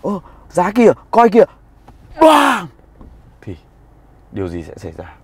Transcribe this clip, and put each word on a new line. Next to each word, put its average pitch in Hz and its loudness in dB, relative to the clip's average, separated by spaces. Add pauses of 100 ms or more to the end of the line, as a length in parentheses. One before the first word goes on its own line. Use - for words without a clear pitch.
"Ơ, 185 -8 (380)
giá 180 -4
kìa, 220 4 (200)
coi 233 4
kìa", 330 4 (800)
đoàng, 277 2 (720)
thì 92 -14 (760)
điều 98 -8
gì 85 -10
sẽ 80 -18
xảy 85 -16
ra? 87 -20